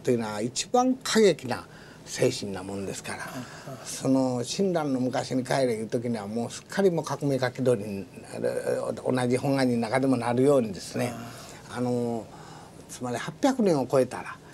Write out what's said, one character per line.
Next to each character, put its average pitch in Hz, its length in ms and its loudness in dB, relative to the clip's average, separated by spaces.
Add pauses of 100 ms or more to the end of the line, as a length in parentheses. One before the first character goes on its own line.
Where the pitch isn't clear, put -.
と - 60 2
い 123 60 6
う 113 40 2
の 110 80 -4
は 107 140 -4
一 - 280 -4
番 254 340 4
過 - 160 2
激 170 280 6
な 101 200 -6 (380)
精 - 240 2
神 101 220 -4
な 92 120 -8
も 98 120 -8
ん 98 100 -6
で - 80 -6
す - 100 -10
か - 100 -10
ら、 - 140 -10 (560)
そ - 240 -6
の 131 360 4
親 196 280 0
鸞 151 220 2
の 127 60 2
昔 127 360 0
に 127 80 0
帰 139 220 2
れ 120 80 2
い 110 100 -4
う 107 40 -4
時 120 220 -2
に 113 80 0
は 101 100 -6
も 113 200 -4
う - 40 -12
す - 100 -12
っ - 40 -20
か - 160 -2
り 196 100 6
も 160 100 0
う - 40 -6
革 139 180 -4
命 139 160 2
家 123 120 2
気 131 120 -6
取 120 200 4
り 107 60 -6
に、 98 160 -6 (1000)
同 127 220 2
じ 123 100 2
本 139 180 0
願 135 120 4
寺 120 100 2
の 117 40 0
中 117 180 0
で 135 80 2
も 131 100 4
な 120 160 0
る 127 100 4
よ 143 140 6
う 127 40 4
に 107 100 -2
で 87 80 -10
す - 180 -8
ね、 120 160 -2 (640)
あ 120 60 -4
の、 120 440 -2 (640)
つ - 160 -12
ま 123 80 -6
り 120 60 -4
八 - 240 -8
百 262 220 4
年 165 160 6
を 120 80 0
超 139 120 6
え 127 60 6
た 98 180 -6 (300)